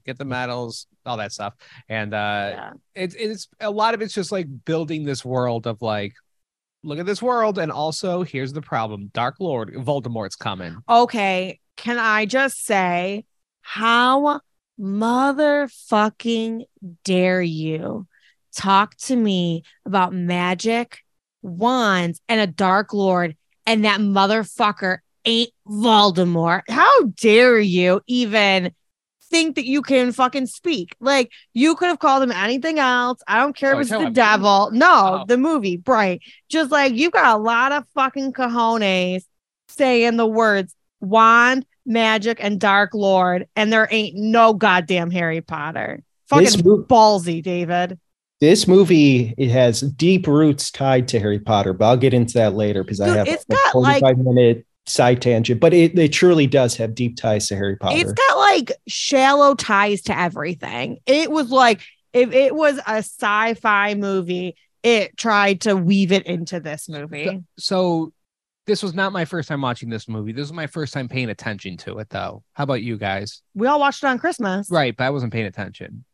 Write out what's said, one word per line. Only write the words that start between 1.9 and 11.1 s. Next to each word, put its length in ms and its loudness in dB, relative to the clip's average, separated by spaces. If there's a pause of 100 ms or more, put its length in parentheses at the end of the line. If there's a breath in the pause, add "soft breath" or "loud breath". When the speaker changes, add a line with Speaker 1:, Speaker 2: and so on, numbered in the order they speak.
Speaker 1:
uh, 400 -6
Speaker 2:
Yeah. 200 -16 (200)
Speaker 1:
it's, 220 -10
it's, 320 -10 (120)
a 120 -8
lot 240 -2
of 80 -8
it's 100 -10
just, 180 -8
like, 160 -6 (180)
building 380 -6
this 220 -8
world 400 -4
of, 160 -8
like, 320 -6 (720)
look 160 -10
at 80 -6
this 160 -6
world. 340 0
And 140 -6
also, 500 -6
here's 320 -8
the 80 -10
problem. 500 -8
Dark 280 -6
Lord, 340 -6
Voldemort's 640 -6
coming. 420 -10 (100)
Speaker 2:
Okay. 720 0 (160)